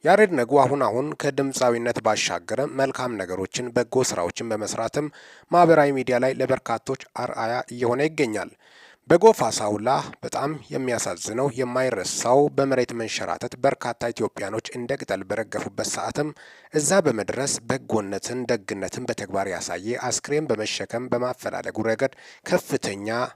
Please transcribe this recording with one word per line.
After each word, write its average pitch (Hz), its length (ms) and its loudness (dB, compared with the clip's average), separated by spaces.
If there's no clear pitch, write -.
ያሬድ 196 300 6
ነጉ 123 240 0
አሁን 135 260 4
አሁን 120 320 0
ከድምፃዊነት 131 840 0
ባሻገር 107 580 0
መልካም 131 420 -2
ነገሮችን፣ 95 540 -4
በጎ 123 320 2
ስራዎችን 101 460 -4
በመስራትም 113 560 -4
ማህበራዊ 165 400 8
ሚዲያ 127 280 0
ላይ 131 140 2
ለበርካቶች 123 680 -2
አርአያ 117 400 -4
እየሆነ 120 340 0
ይገኛል። 123 460 0
በጎፋ 170 300 8
ሳውላ 107 380 0
በጣም - 340 -4
የሚያሳዝነው 117 840 -2
የማይረሳው 123 880 0
በመሬት 135 440 0
መንሸራተት 107 680 -6
በርካታ 123 500 0
ኢትዮጵያኖች 107 640 -4
እንደ 123 240 -8
ቅጠል 98 280 -6
በረገፉበት 104 640 -6
ሰዓትም 120 420 -4
እዛ 156 280 4
በመድረስ 123 520 -2
በጎነትን፣ 113 840 -4
ደግነትን 104 600 -4
በተግባር 98 420 -4
ያሳየ፣ 90 520 -6
አስክሬን 143 460 -2
በመሸከም 110 640 -4
በማፈላለጉ - 720 -4
ረገድ 113 300 0
ከፍተኛ 107 640 -2